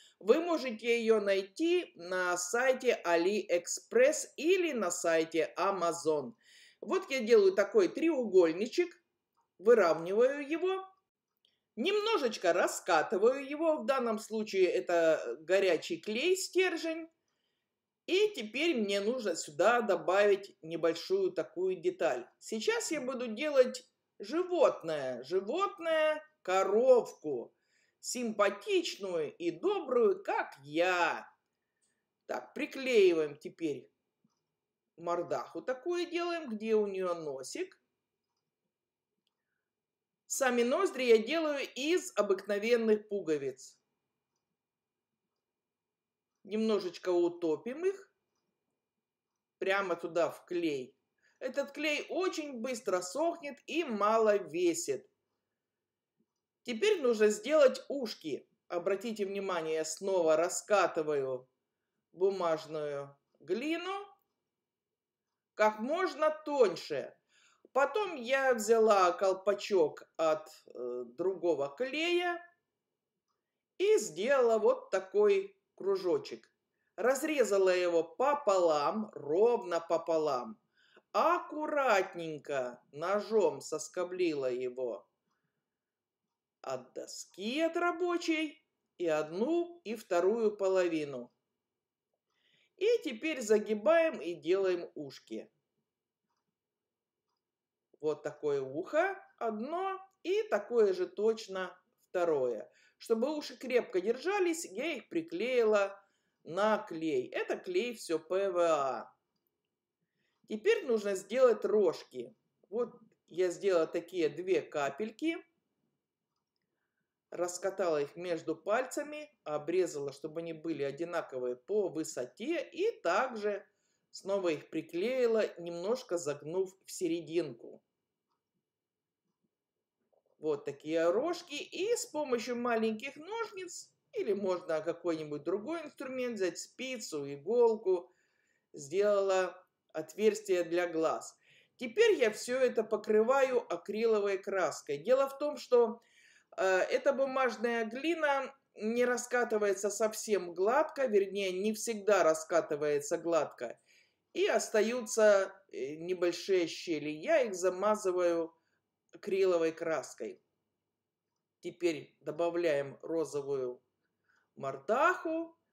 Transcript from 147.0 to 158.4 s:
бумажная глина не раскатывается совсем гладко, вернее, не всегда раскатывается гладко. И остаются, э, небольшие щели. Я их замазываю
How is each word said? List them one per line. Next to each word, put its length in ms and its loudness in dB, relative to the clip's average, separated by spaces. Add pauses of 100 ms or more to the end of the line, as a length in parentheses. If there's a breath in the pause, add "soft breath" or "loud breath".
бумажная 720 0
глина 680 -2 (200)
не 300 -2
раскатывается 880 0
совсем 640 -2
гладко, 520 0
вернее, 460 0
не 200 0
всегда 500 2
раскатывается 960 0
гладко. 600 -2 (540 soft breath)
И 140 0
остаются, 1080 2 (200)
э, 240 -8
небольшие 680 0
щели. 420 -6
Я 340 0
их 120 -6
замазываю 1000 0 (580)